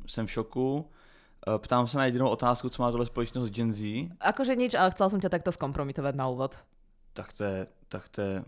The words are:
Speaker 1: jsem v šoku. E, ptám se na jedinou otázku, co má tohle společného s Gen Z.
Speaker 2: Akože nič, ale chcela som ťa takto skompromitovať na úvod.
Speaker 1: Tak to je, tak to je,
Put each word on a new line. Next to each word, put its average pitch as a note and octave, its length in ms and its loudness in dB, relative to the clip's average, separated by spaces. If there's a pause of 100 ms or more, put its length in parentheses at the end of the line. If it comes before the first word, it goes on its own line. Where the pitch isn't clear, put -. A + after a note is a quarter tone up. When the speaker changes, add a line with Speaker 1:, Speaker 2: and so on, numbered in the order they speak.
Speaker 1:
jsem A2 200 -4
v - 40 -8
šoku. C3 540 -2 (640)
E, G#2+ 120 2
ptám B2 280 2
se C#3+ 100 -2
na C3+ 80 4
jedinou B2 240 4
otázku, B2 400 2
co - 120 -4
má A#2+ 100 4
tohle A#2+ 140 0
společného A#2+ 400 -2
s G#2+ 60 -4
Gen A2+ 220 0
Z. G#2+ 480 -4
Speaker 2:
Akože B3 340 2
nič, B3 220 2
ale F#3 160 6
chcela F#3+ 160 2
som G3+ 80 0
ťa F#3 160 0
takto F3 180 0
skompromitovať C#3 640 -2
na C3 160 0
úvod. C3 240 -2 (640)
Speaker 1:
Tak - 160 -12
to - 100 -10
je, G2 140 0 (320)
tak F#2+ 240 -10
to - 80 -4
je, G2 120 0 (140)